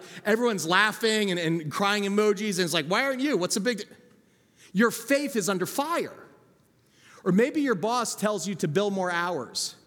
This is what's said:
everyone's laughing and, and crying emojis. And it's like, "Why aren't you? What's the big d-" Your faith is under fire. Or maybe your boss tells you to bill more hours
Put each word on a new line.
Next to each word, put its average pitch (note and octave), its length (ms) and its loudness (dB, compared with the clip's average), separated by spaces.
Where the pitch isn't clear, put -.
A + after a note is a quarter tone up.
everyone's G#3+ 400 0
laughing G#3+ 640 2
and, F3 100 0
and E3 320 0
crying G3+ 320 2
emojis. G#3 520 0
And F3+ 100 0
it's D#3 80 -2
like, D#3 140 0
"Why G#3+ 160 0
aren't C4 180 -2
you? C#4 160 2
What's F3 180 -2
the G#3+ 60 0
big A#3 180 0
d-" - 60 -12
Your A3 180 4
faith C#4 440 -2
is G3 140 0
under F#3 160 0
fire. C#4 480 -4
Or F#3 80 2
maybe C#4+ 300 4
your B3+ 140 2
boss A3 400 -2
tells G3+ 320 -2
you G3+ 80 -4
to E3+ 120 -2
bill G3 220 0
more F#3 220 -2
hours E3+ 640 -4